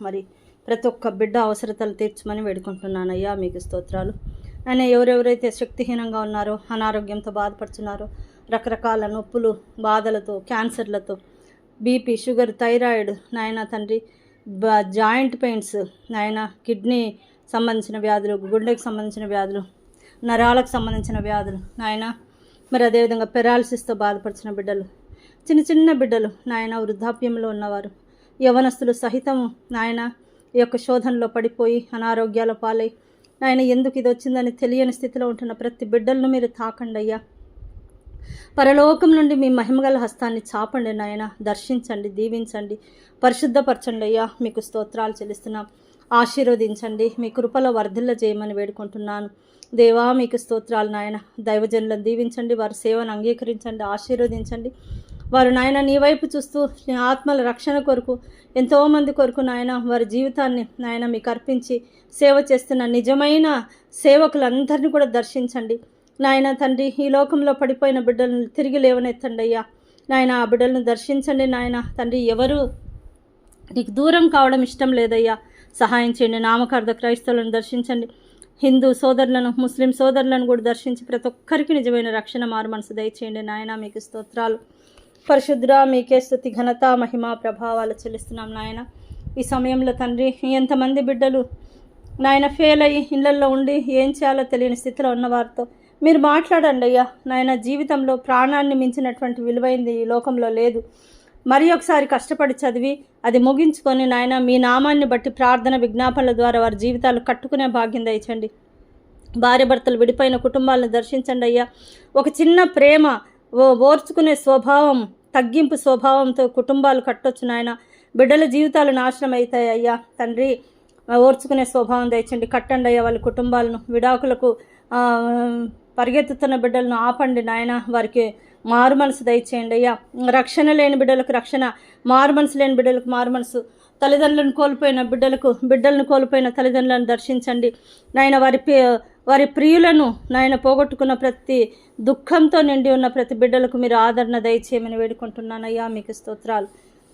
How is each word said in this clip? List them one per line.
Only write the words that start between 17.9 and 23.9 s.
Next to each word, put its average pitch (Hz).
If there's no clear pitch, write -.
వ్యాధులు, 208
గుండెకు 214
సంబంధించిన 214
వ్యాధులు, 196
నరాలకు 233
సంబంధించిన 220
వ్యాధులు 202
నాయన. 220
మరి 247
అదేవిధంగా 226
పెరాలసిస్తో 240